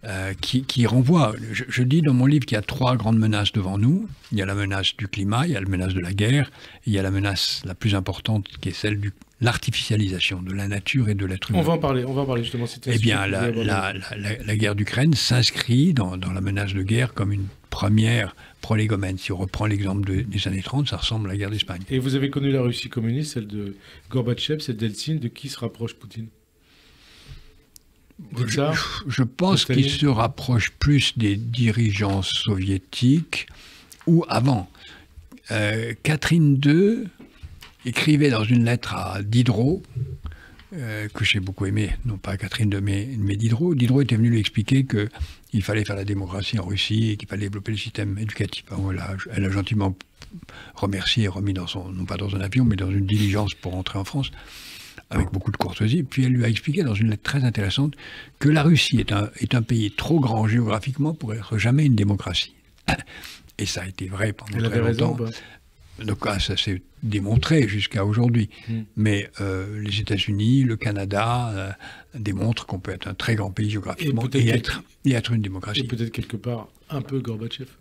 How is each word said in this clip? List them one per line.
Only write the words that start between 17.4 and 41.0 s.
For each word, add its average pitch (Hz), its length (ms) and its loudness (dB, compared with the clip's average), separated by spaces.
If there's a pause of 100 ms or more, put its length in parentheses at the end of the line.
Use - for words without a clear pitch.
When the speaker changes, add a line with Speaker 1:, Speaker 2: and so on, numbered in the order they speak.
Speaker 1:
première 110 680 2 (240)
prolégomène. 101 560 0
Si - 160 -6
on 87 60 -4
reprend 95 260 -4
l'exemple 101 420 0
de, 95 140 0
des 101 280 -2
années 95 140 -2
trente, 135 280 -2
ça 98 80 -4
ressemble 107 320 -2
à - 20 -4
la 101 60 -4
guerre 101 120 -2
d'Espagne. 95 380 -6
Speaker 2:
Et 131 100 0
vous 131 160 0
avez 139 140 0
connu 139 220 0
la 135 100 2
Russie 120 300 -2
communiste, 123 420 -2
celle 110 140 -6
de 104 300 -8 (340)
Gorbatchev, 127 500 -2
celle 123 160 -6
d'Eltsine. 113 420 -4
De 120 100 -4
qui - 200 -12
se - 100 -12
rapproche 117 360 -8
Poutine ? 113 320 -14 (2000)
Des 123 120 -2
Speaker 1:
Je, 110 40 -6
Speaker 2:
tsars ? 147 580 -2
Speaker 1:
je 135 160 0
pense 180 340 2
Speaker 2:
De - 20 4
Staline ? 135 260 4
Speaker 1:
qu'il 139 80 0
se 147 140 0
rapproche 117 640 2
plus - 480 2
des 101 180 2
dirigeants 107 840 2
soviétiques 101 1200 0 (600)
ou 165 240 6
avant. 120 400 2 (800)
Euh, 110 420 -2 (100)
Catherine 156 540 4
deux 185 520 4 (760)
écrivait 147 460 4
dans 110 120 0
une 117 220 4
lettre 117 300 -2
à 95 280 -6
Diderot, 120 600 2 (880)
euh, 107 360 -6